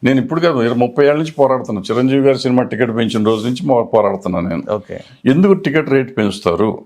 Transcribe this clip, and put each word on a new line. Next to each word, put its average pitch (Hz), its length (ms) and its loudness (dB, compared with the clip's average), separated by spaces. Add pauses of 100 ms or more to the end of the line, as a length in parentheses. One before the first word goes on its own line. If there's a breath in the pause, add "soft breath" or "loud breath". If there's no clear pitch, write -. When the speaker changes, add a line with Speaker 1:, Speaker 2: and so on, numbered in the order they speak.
Speaker 1:
నేను 131 160 4
ఇప్పుడు 160 200 -2
కాదు, 160 220 0
ఇరవై, 117 140 0
ముప్పై 123 300 2
ఏళ్ళ 147 120 2
నుంచి 160 200 -4
పోరాడుతున్నా. 127 520 0
చిరంజీవి 131 360 2
గారి 135 120 2
సినిమా 127 240 0
టికెట్ 113 340 -2
పెంచిన 110 300 0
రోజు 110 220 0
నుంచి 127 200 -6
mo-, 120 140 2
పోరాడుతున్నా 98 580 0
నేను. 87 220 -6 (120)
Speaker 2:
ఓకే. 95 260 -10 (260 soft breath)
Speaker 1:
ఎందుకు 180 260 4
టికెట్ 156 380 0
రేటు 135 220 0
పెంచుతారు? 98 580 0 (160)